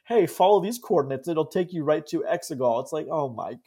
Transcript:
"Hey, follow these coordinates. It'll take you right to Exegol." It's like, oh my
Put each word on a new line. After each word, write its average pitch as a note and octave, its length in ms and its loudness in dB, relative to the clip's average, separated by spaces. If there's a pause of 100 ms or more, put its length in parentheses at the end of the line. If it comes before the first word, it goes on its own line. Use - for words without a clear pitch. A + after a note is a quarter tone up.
"Hey, A3+ 220 2
follow G3 340 4
these A3+ 180 -4
coordinates. C3+ 480 -2
It'll D#3 180 0
take F#3 280 -4
you D#3+ 100 -4
right D#3 240 2
to E3 140 -4
Exegol." C3 640 0
It's B2+ 100 -10
like, D#3 180 -6
oh D3+ 160 -2
my A#2 280 -8 (120)